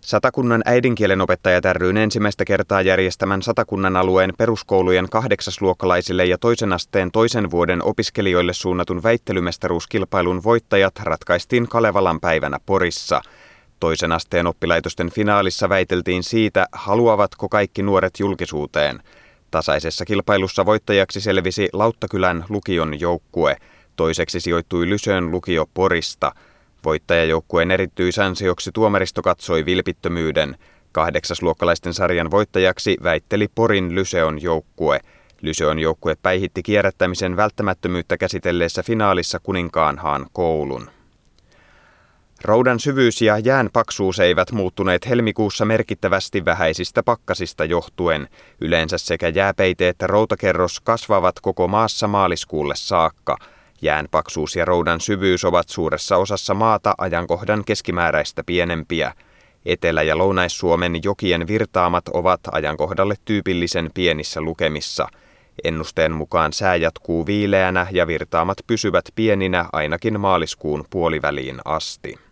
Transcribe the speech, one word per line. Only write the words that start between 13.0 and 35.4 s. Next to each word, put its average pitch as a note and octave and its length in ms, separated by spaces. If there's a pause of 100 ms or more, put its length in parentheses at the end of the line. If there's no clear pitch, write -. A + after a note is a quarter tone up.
Toisen E2 320
asteen E2+ 360
oppilaitosten E2+ 640
finaalissa G2+ 580
väiteltiin F2+ 540
siitä, G#2+ 480
haluavatko G#2 800
kaikki G#2 340
nuoret F#2+ 360
julkisuuteen. D2+ 800 (520)
Tasaisessa D#2 540
kilpailussa G2 600
voittajaksi G2+ 560
selvisi F#2+ 520
Lauttakylän F#2+ 760
lukion E2 500
joukkue. E2 580 (380)
Toiseksi E2 440
sijoittui E2+ 500
Lysöön F#2+ 420
lukio F2 420
Porista. F2 580 (540)
Voittajajoukkueen E2 840
erityisansioksi F#2 1000
tuomaristo G2+ 480
katsoi E2+ 440
vilpittömyyden. E2 920 (340)
Kahdeksasluokkalaisten E2+ 1000
sarjan E2+ 380
voittajaksi F#2 720
väitteli G2+ 520
Porin G2 400
Lyseon D#2+ 460
joukkue. D#2+ 580 (420)